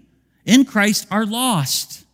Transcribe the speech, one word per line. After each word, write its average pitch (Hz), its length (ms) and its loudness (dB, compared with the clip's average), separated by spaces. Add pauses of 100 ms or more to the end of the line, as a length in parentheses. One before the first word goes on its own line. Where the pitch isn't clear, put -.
(460)
in 254 200 6
Christ 208 440 -2
are 214 160 -2
lost. 214 800 -4 (100)